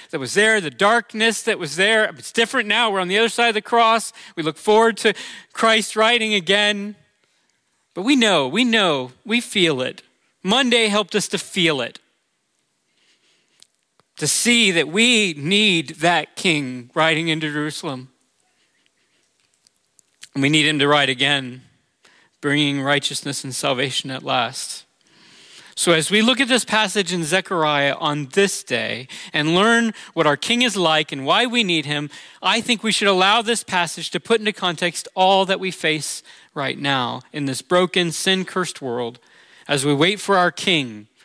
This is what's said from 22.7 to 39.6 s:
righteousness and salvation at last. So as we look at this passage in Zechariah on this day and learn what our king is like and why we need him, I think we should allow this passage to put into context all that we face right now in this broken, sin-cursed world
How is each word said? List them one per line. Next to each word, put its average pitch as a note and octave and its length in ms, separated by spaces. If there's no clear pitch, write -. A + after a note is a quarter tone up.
righteousness C#3+ 600
and C3+ 100
salvation C3+ 600
at C3+ 100
last. B2+ 600
So - 180
as D#3+ 180
we G#3+ 120
look A#3+ 180
at C4+ 80
this A#3+ 160
passage G#3 480
in F3 100
Zechariah D3+ 760
on D3 320
this G3 320
day A2+ 420
and D#3 220
learn A3+ 400
what D#3+ 140
our C#3+ 100
king A#3+ 260
is G#3 140
like D#3 360
and C3+ 120
why G3 220
we A#3+ 160
need E3 240
him, D3 240
I G3+ 180
think A3+ 220
we A3 80
should G3+ 160
allow G3 360
this G#3+ 200
passage E3+ 480
to F3+ 80
put A3+ 220
into G#3+ 120
context F3 600
all F#3+ 300
that F#3 160
we F#3 100
face D#3 540
right C3+ 240
now C3 460
in D3 120
this C3 180
broken, F3+ 480
sin-cursed F#3 720
world A#2+ 380